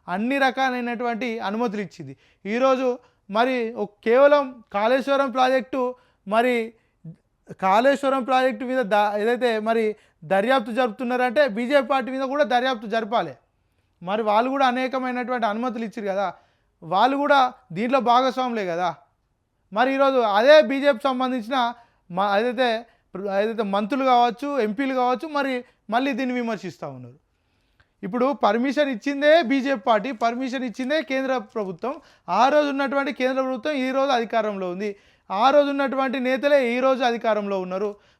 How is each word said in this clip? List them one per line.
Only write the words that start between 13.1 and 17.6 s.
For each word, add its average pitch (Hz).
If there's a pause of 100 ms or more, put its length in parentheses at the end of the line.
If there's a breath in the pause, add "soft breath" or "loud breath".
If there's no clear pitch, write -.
మరి 196
వాళ్ళు 214
కూడా 269
అనేకమైనటువంటి 247
అనుమతులు 226
ఇచ్చారు 208
కదా, 190 (480 soft breath)
వాళ్ళు 202
కూడా 277 (200)